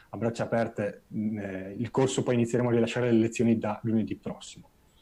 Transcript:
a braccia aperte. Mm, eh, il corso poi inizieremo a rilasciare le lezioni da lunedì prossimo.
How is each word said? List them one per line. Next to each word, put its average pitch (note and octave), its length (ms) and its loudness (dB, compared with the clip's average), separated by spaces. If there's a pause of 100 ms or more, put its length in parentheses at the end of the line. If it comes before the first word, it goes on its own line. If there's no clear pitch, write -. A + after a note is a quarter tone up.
a G2+ 80 -12
braccia A2+ 260 -2
aperte. A2 600 -2 (120)
Mm, G#2+ 240 -2
eh, F#2+ 380 -8
il A#2 120 -4
corso C3 320 0
poi B2+ 120 2
inizieremo A#2+ 360 2
a A#2 40 2
rilasciare A#2+ 400 2
le A2+ 40 6
lezioni A2+ 400 4
da G#2+ 260 -4
lunedì A2 340 0
prossimo. - 500 -14 (340)